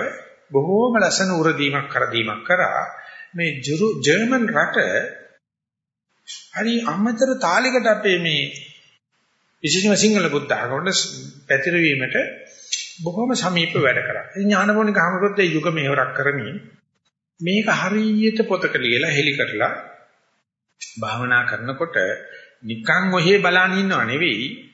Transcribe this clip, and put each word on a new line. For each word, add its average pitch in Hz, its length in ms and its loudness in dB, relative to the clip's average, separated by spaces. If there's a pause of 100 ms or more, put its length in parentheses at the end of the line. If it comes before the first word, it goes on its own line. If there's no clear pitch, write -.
(480)
බොහෝම 196 480 2
ලස්සන 190 360 2
උරදීමක් 143 580 0
කරදීමක් 117 540 -2
කරා 175 380 0 (480)
මේ 165 300 -4
ජුරු-, 160 380 0
ජර්මන් 220 500 2
රට 156 300 0 (1700)
හරි 226 220 -2 (100)
අමතර 226 540 0
තාලයකට 233 500 2
අපේ 202 300 2
මේ 156 260 0 (1200)
විශේෂම 190 320 2
සිංහල 196 340 4
බුද්ධ 139 240 -2
ආගමට 135 480 -2 (420)
පැතිරවීමට 160 720 0 (800)
බොහොම 180 360 -4
සමීප 175 420 -2
වැඩ 127 260 2
කරා. 107 240 -8
ඉතින් 196 180 -6
ඥානපෝනික 208 540 2
හමුදුරුවොත් 190 420 2
ඒ 185 100 4
යුග 156 200 -2
මෙහෙවරක් 139 440 0
කරමින් 139 440 -4 (840)
මේක 196 360 0
හරියට 214 680 2
පොතක 185 320 0
ලියලා 131 360 0
හෙලි 143 220 2
කරලා 117 400 -2 (1200)
භාවනා 120 500 0
කරනකොට 120 520 -4 (640)
නිකන් 113 500 -2
ඔහේ 185 280 4
බලන් 185 360 4
ඉන්නව 190 300 0
නෙවෙයි. 127 440 -2 (260)